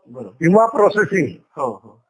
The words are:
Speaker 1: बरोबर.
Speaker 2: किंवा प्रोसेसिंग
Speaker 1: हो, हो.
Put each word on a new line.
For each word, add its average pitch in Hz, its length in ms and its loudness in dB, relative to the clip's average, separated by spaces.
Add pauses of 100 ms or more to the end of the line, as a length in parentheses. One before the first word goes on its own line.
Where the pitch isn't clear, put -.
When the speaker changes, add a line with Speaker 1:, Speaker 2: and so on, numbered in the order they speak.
Speaker 1:
बरोबर. 120 200 -16
Speaker 2:
किंवा 185 380 2
प्रोसेसिंग 202 640 0 (280)
Speaker 1:
हो, 135 140 -6
हो. 104 400 -20